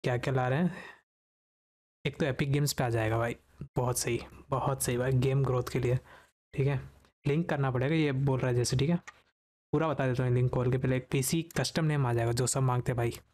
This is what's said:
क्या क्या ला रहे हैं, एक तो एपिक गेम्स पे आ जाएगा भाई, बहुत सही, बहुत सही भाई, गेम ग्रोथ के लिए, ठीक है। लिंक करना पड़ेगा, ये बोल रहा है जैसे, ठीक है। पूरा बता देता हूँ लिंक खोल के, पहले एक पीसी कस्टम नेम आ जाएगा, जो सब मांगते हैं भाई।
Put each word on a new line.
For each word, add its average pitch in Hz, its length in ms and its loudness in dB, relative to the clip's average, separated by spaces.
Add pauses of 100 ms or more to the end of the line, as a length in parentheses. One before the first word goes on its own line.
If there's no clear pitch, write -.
क्या 123 140 0
क्या 135 160 -2
ला 127 140 0
रहे 135 120 0
हैं, 175 160 0 (1300)
एक - 140 -6
तो 160 60 0
एपिक 139 260 0
गेम्स 143 220 2
पे 139 100 -2
आ 120 60 0
जाएगा 113 280 0
भाई, 117 180 -2 (400)
बहुत 123 220 0
सही, 117 220 -2 (300)
बहुत 135 340 -2
सही 123 140 0
भाई, 127 140 0
गेम 135 340 2
ग्रोथ 127 280 -2
के 135 60 0
लिए, 123 180 2 (560)
ठीक 139 140 0
है। 139 120 0 (480)
लिंक 156 220 0
करना 139 220 0
पड़ेगा, 135 240 0
ये 151 160 2
बोल 131 280 0
रहा 131 80 -2
है 123 80 0
जैसे, 120 220 0
ठीक 135 120 2
है। 175 100 0 (760)
पूरा 156 140 2
बता 135 200 0
देता 127 160 0
हूँ 123 100 2
लिंक 123 180 4
खोल 127 200 2
के, 131 60 2
पहले 131 200 0
एक 127 140 -4
पीसी 131 300 0 (160)
कस्टम 160 280 0
नेम 147 220 2
आ 120 60 0
जाएगा, 117 180 0
जो 123 160 0
सब 135 140 0
मांगते 123 300 0
हैं 120 60 -2
भाई। 117 220 -2 (140)